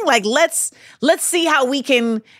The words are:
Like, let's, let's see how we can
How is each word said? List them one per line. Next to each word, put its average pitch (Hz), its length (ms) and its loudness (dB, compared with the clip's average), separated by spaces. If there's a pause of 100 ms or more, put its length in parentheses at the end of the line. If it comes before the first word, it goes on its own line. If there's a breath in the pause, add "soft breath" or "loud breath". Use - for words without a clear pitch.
Like, 240 220 2
let's, 302 440 0 (300 loud breath)
let's 320 240 2
see 339 220 0
how 302 180 2
we 262 180 -4
can 233 400 0 (180 soft breath)